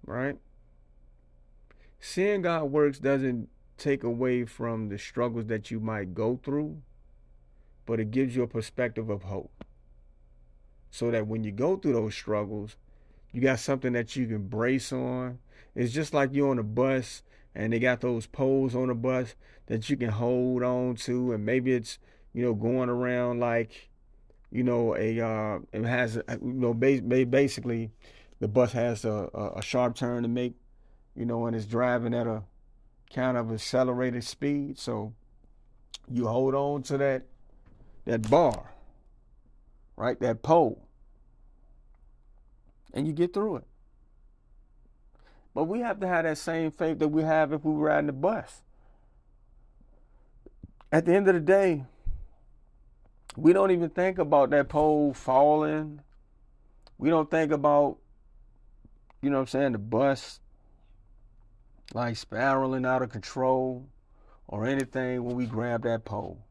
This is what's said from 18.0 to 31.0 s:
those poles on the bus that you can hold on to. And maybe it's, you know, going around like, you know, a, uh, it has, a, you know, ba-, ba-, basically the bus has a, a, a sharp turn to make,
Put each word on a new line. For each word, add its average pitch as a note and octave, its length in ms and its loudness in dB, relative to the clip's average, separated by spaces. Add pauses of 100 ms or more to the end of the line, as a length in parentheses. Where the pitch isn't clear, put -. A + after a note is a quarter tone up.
those A#2+ 240 -2
poles C3+ 500 0
on B2+ 120 0
the B2 80 -2
bus B2+ 400 -2 (320)
that A2+ 220 -4
you C#3 80 0
can A#2+ 120 -2
hold B2 540 0
on B2 320 0
to. B2 380 -2
And G#2 120 -4
maybe B2+ 280 2
it's, A#2 260 -4 (340)
you A#2+ 100 -2
know, A#2+ 100 2
going A#2+ 360 0
around B2 500 -2
like, A#2 500 -2 (600)
you B2 120 0
know, A#2 320 2
a, A2+ 240 0
uh, G#2+ 400 -2 (120)
it A2 120 -4
has, A#2 340 0
a, - 60 -4 (180)
you B2 120 -6
know, B2 200 2
ba-, B2+ 300 4
ba-, B2+ 220 4
basically A#2+ 680 0 (480)
the G#2+ 80 -2
bus A#2 240 4
has A#2 340 -2
a, G#2+ 280 -2
a, F#2 260 -8
a - 20 -6
sharp B2 340 0
turn A#2+ 280 -4
to A#2 60 -2
make, B2 260 -4 (600)